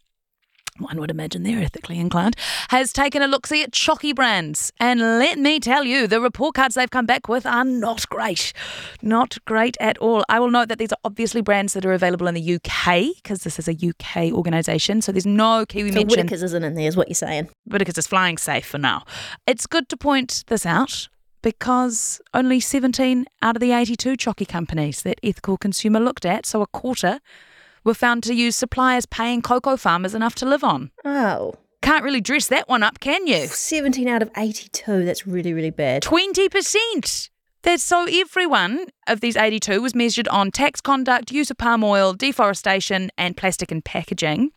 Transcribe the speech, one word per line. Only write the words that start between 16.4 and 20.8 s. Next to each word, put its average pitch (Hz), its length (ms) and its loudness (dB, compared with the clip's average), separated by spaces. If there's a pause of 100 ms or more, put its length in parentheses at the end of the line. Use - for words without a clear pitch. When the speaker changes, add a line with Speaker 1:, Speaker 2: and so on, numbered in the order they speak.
Speaker 2:
isn't 170 180 -2
in 156 120 -4
there, 156 120 -2
is 165 100 0
what 180 120 2
you're 175 80 -8
saying. 156 320 -4 (160)
Speaker 1:
Whittaker's 185 340 -2
is 151 80 -2
flying 180 320 2
safe 139 280 -4
for - 120 -8
now. 131 240 0 (440)
It's 240 200 0
good 330 220 -2
to 277 80 -4
point 269 500 0
this 220 180 -2
out 180 440 -2 (340)